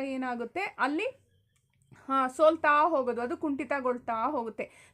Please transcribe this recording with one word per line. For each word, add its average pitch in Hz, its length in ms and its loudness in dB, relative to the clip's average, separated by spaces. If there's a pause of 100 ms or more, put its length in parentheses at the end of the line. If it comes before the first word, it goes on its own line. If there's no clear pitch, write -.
ಏನಾಗುತ್ತೆ, 262 760 -6
ಅಲ್ಲಿ, 311 420 -2 (880)
ಆ, 269 180 2
ಸೋಲ್ತಾ 311 640 4
ಹೋಗೋದು, 240 340 0
ಅದು 247 140 -4
ಕುಂಠಿತಗೊಳ್ತಾ 269 760 -2
ಹೋಗುತ್ತೆ. 226 580 -4 (220)